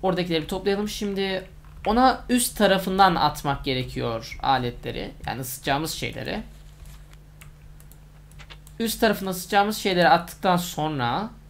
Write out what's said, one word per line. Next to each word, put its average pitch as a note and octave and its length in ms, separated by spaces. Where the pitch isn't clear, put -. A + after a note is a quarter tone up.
Oradakileri F3 400
bir D#3+ 60
toplayalım. G3 420
Şimdi G3 560
ona B3 440
üst A#3+ 280
tarafından F#3+ 580
atmak D3 500
gerekiyor B2+ 800
aletleri. B2 680
Yani A#2 140
ısıtacağımız C#3+ 500
şeyleri. C3 520
Üst A3+ 220
tarafına G#3 280
ısıtacağımız G3+ 480
şeyleri F3 320
attıktan F3 480
sonra D#3 720